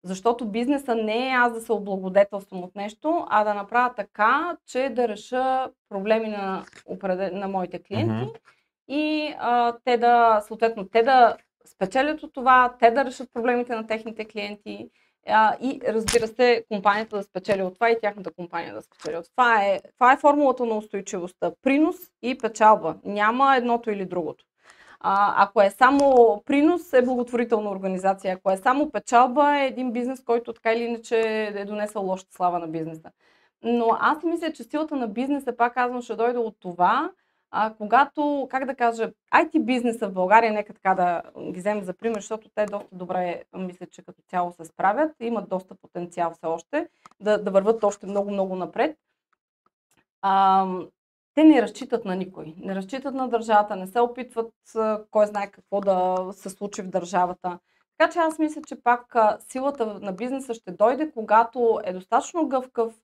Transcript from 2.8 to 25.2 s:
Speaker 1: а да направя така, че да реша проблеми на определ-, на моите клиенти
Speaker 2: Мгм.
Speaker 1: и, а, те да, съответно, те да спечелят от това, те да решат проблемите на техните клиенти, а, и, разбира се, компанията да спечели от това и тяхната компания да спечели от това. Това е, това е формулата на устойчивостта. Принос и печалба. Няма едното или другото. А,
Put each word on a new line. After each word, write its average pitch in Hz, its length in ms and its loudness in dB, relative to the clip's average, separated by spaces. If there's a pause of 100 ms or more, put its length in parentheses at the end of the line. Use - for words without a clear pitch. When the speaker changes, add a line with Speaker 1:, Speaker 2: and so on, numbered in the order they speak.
Speaker 1:
а 208 140 2
да 214 100 -2
направя 240 420 -2
така, 262 680 -2
че 262 240 -4
да 240 180 -2
реша 254 640 -4 (200)
проблеми 220 380 -2
на 196 360 -6 (220)
определ-, 185 480 -6
на 196 140 -6
моите 180 360 -6
клиенти - 300 -4
Speaker 2:
Мгм. 123 160 -6 (580)
Speaker 1:
и, 302 520 -4
а, 233 360 0 (100)
те 247 120 2
да, 233 500 6
съответно, 220 400 -2
те 226 160 2
да 247 340 6 (280)
спечелят 269 580 -2
от 294 100 -20
това, 254 460 4
те 233 120 8
да 262 140 0
решат 254 280 -12
проблемите 240 420 -2
на 220 120 -8
техните 220 380 -8
клиенти, 208 640 -12 (380)
а, 214 340 4
и, 254 260 -6
разбира 220 400 0
се, 240 440 2
компанията 208 460 0
да 196 60 -6
спечели 190 380 -2
от 185 120 -4
това 233 160 0
и 226 120 2
тяхната 202 300 -6
компания 170 420 -10
да 110 80 -12
спечели - 360 -12
от 175 60 -10
това. - 120 -20
Това 226 300 4
е, 190 140 2 (180)
това 254 160 8
е 285 40 4
формулата 277 480 4
на 220 120 -2
устойчивостта. 190 720 -8 (100)
Принос 311 340 2 (260)
и 254 160 -4
печалба. 214 580 4 (100)
Няма 226 500 2
едното 233 360 0
или 196 140 -4
другото. 175 400 -8 (540)
А, 196 440 2